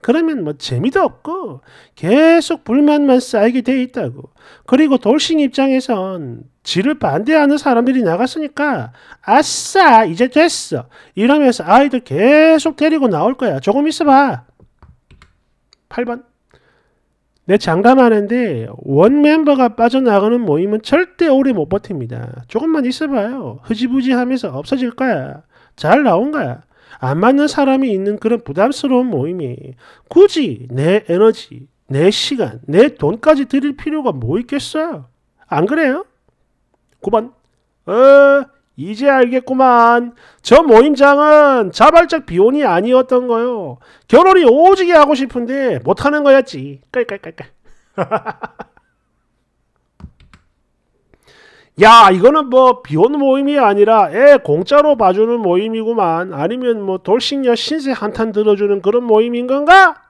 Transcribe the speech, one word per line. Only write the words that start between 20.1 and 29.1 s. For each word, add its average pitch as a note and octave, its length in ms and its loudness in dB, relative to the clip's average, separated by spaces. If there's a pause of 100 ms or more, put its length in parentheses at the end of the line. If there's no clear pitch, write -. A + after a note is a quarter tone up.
모임은 G3+ 420 -2
절대 E4+ 440 -2
오래 C4+ 260 0
못 D#3+ 160 -4
버팁니다. B2 800 -10
조금만 D4 380 -4
있어봐요. B3+ 760 -6
흐지부지 B3 480 -4
하면서 B3 440 -4
없어질 B3 360 -6
거야. D3 500 -6 (340)
잘 G#3+ 260 2
나온 A#3 280 0
거야. G3+ 320 -8 (380)
안 C3+ 180 -4
맞는 C#4 300 2
사람이 C4+ 440 -2
있는 G3+ 260 -4
그런 A#3 260 -4
부담스러운 B3+ 640 -2
모임이 C#3+ 680 -8 (340)